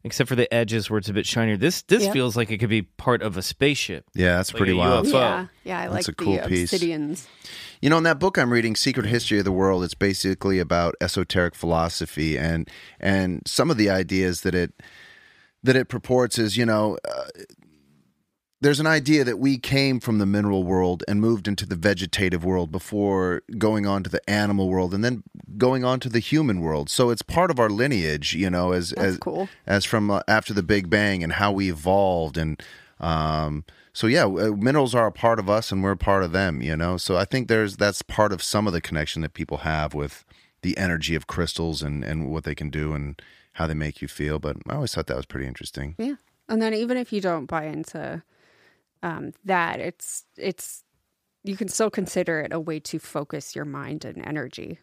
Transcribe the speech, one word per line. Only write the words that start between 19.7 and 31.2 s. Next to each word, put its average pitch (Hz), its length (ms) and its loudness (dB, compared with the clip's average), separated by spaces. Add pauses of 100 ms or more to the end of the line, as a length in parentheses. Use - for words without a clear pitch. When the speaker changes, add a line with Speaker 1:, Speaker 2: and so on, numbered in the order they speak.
Speaker 3:
from 110 180 2
the 101 80 4
mineral 101 380 2
world 90 420 2
and 104 140 2
moved 110 260 2
into 101 180 -2
the 92 120 -4
vegetative 90 680 0
world 90 280 0
before 95 680 0 (140)
going 107 300 2
on 98 160 0
to 90 80 -8
the - 180 -4
animal 101 400 2
world 92 240 0
and 101 120 0
then 123 180 -2 (340)
going 127 280 2
on 127 160 2
to 127 80 -6
the 117 100 0
human 123 420 2
world. 76 300 -2
So 123 200 4
it's 113 120 -2
part 175 300 0
of 123 80 0
our 110 100 6
lineage, 92 640 0
you 92 160 2
know, 90 220 2
as, 90 180 0
Speaker 2:
That's - 100 -6 (140)
Speaker 3:
as, - 40 -6
Speaker 2:
cool. 180 300 -4 (160)
Speaker 3:
as 98 200 2
from, 104 260 2
uh, 98 160 0
after 110 260 2
the 98 120 0
Big 95 260 2
Bang 101 320 2